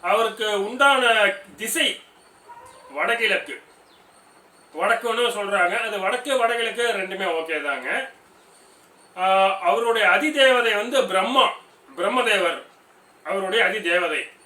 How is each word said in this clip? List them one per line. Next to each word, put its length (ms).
அவருக்கு 440
உண்டான 400
திசை 300
வடகிழக்கு, 640
வடக்குன்னு 560
சொல்றாங்க. 500
அது 200
வடக்கு 380
வடகிழக்கு 540
ரெண்டுமே 400
ஓகே 300
தாங்க. 280
ஆஹ், 460
அவருடைய 460
அதிதேவதை 680
வந்து 220
பிரம்மா, 380
பிரம்மதேவர் 720
அவருடைய 380
அதிதேவதை. 580